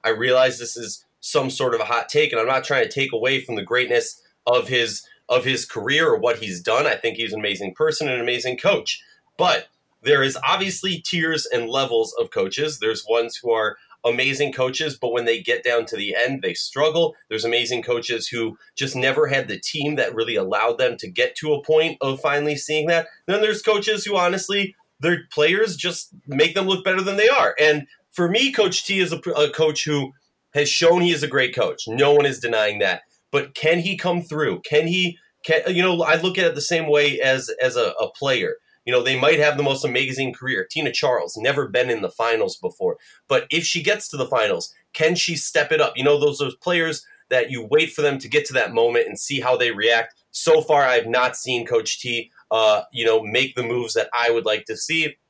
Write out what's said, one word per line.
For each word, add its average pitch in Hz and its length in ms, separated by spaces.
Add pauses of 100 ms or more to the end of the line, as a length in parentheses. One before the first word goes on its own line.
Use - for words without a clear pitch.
I 113 60
realize 127 480
this 120 180
is 113 280 (160)
some 135 300
sort 127 240
of 113 60
a 107 40
hot 117 240
take, 151 240
and 113 80
I'm 113 60
not 131 180
trying 131 200
to 107 60
take 135 220
away 127 280
from 117 160
the 98 80
greatness 120 580 (240)
of 120 220
his, 117 380 (220)
of 123 160
his 131 200
career 139 440
or 113 100
what 117 200
he's 92 220
done. 120 260
I 117 80
think 110 220
he's 113 160
an 107 80
amazing 98 340
person 156 320
and 131 100
an 120 60
amazing 123 360
coach. - 440 (340)
But 180 300 (360)
there 135 200
is 135 240
obviously 185 580
tiers 160 420
and 117 220
levels 120 520
of - 100
coaches. 135 480
There's 110 300
ones 117 340
who 120 80
are 110 260 (280)
amazing 131 480
coaches, 131 440
but 120 160
when 120 120
they 117 160
get 120 240
down 120 220
to 113 100
the 98 180
end, 131 280
they 87 120
struggle. 156 600 (140)
There's 110 160
amazing 117 380
coaches 117 460
who 113 280 (200)
just 127 180
never 135 320
had 135 220
the 95 100
team 147 380
that 113 180
really 113 220
allowed 104 420
them 127 200
to 95 120
get 120 260
to 151 180
a 139 80
point 156 380
of 135 200
finally 147 360
seeing 151 300
that. 165 220 (180)
Then 202 140
there's 214 220
coaches 208 420
who, 202 120
honestly, 190 600 (240)
their 170 320
players 175 440
just 170 340 (160)
make 151 280
them 190 140
look 185 160
better 190 180
than 196 140
they 214 120
are. 247 320
And 151 280 (240)
for 175 160
me, 262 240
Coach 196 340
T 196 140
is 170 120
a, 175 60 (140)
a 147 180
coach 156 340
who 143 280 (420)
has 147 160
shown 170 320
he 175 80
is 147 120
a 147 60
great 131 260
coach. 107 320
No 139 280
one 143 100
is 135 140
denying 107 400
that. 95 240 (280)
But 143 240
can 165 260
he 185 180
come 175 240
through? 151 380
Can 151 260
he, 175 320 (260)
can, 165 300
you 175 80
know, 175 200
I 156 120
look 180 240
at 175 80
it 165 80
the 147 80
same 160 260
way 147 320
as, 131 300 (100)
as 123 160
a, 107 240
a 107 120
player. 127 420 (320)
You 123 60
know, 123 100
they 131 180
might 147 200
have 143 180
the 143 60
most 135 200
amazing 131 480
career. 113 380
Tina 147 220
Charles, 120 440
never 131 320
been 123 220
in 110 100
the 92 80
finals 113 480
before. 90 400 (320)
But 131 220
if 165 140
she 165 180
gets 208 260
to 147 80
the 131 120
finals, 104 440 (220)
can 160 220
she 170 200
step 147 360
it 156 80
up? - 160
You 127 80
know, 147 140
those, 143 200
those 135 180
players 165 480 (240)
that 123 220
you 117 180
wait 156 240
for - 80
them 143 180
to 127 100
get 143 180
to 127 80
that 113 180
moment 117 360
and 101 100
see 139 220
how 127 160
they 120 160
react. 113 420 (160)
So 160 320
far, 143 220
I've 120 240
not 127 280
seen 120 300
Coach 113 340
T, 120 300 (220)
uh, 107 300 (100)
you 113 120
know, 110 200
make 127 320
the 123 80
moves 117 300
that 110 220
I 120 140
would 113 160
like 107 200
to 110 100
see 156 400 (120)